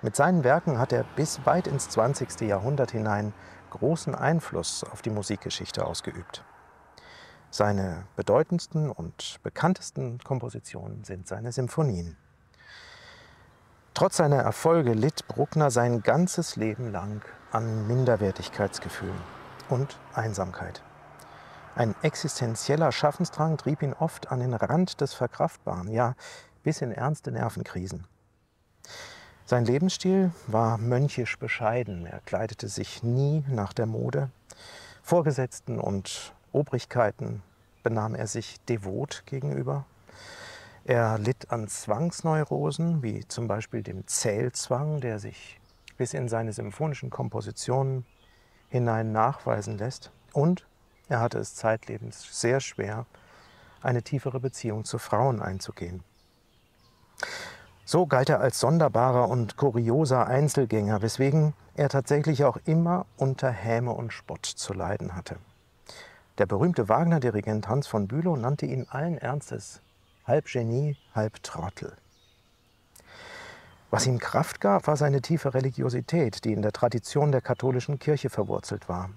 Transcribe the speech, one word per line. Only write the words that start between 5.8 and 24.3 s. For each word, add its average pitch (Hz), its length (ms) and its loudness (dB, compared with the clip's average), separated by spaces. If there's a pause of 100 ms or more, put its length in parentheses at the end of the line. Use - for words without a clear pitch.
ausgeübt. - 580 -10 (1040)
Seine 95 540 0 (120)
bedeutendsten 151 760 0
und - 520 -12
bekanntesten 139 760 -2
Kompositionen 113 880 -8
sind 92 220 -12
seine 107 260 -8
Symphonien. 117 680 -2 (1800)
Trotz - 240 2
seiner 143 240 6
Erfolge 131 500 4
litt 113 340 2
Bruckner 143 440 2
sein 120 320 4
ganzes 165 540 2
Leben 110 360 -2
lang 101 300 -6 (280)
an 110 360 0
Minderwertigkeitsgefühlen 101 1300 0 (540)
und 135 280 0 (140)
Einsamkeit. 95 680 -4 (920)
Ein 113 280 2
existenzieller 143 880 0
Schaffensdrang 151 680 2
trieb - 260 0
ihn 139 100 0
oft - 400 -4